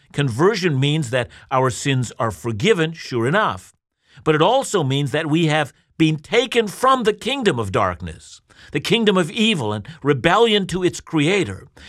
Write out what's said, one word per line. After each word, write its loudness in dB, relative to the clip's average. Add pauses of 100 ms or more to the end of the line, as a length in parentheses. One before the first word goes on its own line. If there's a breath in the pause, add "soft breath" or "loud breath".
(120 soft breath)
conversion 0
means 0
that -2 (220 loud breath)
our 2
sins -2
are -2
forgiven, -2
sure -4
enough. -2 (500 soft breath)
But 2
it 4
also 2
means -2
that -2
we 2
have 0 (240)
been 2
taken 0
from 0
the 2
kingdom -2
of -4
darkness, -4 (320 loud breath)
the -2
kingdom 2
of 0
evil 0
and -8 (160 loud breath)
rebellion 2
to -4
its -2
creator, -2 (200 loud breath)